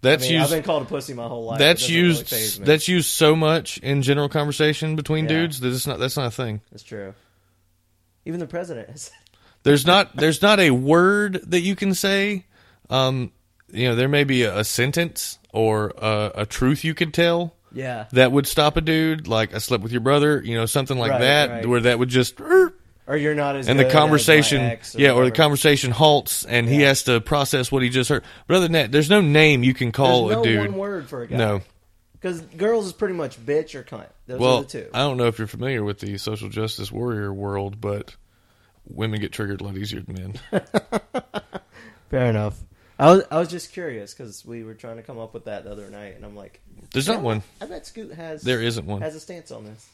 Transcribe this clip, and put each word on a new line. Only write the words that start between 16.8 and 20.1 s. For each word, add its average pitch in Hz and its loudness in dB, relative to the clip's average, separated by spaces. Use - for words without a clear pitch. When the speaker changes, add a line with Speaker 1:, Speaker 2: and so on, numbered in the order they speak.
Speaker 1:
you 160 -2
could 156 -4
tell 170 0
Speaker 2:
Yeah. 123 -10
Speaker 1:
that 127 6
would 143 2
stop 151 2
a 165 0
dude, 160 -2
like, 110 0
"I 110 -4
slept 110 -2
with 113 -8
your 123 -2
brother," 143 2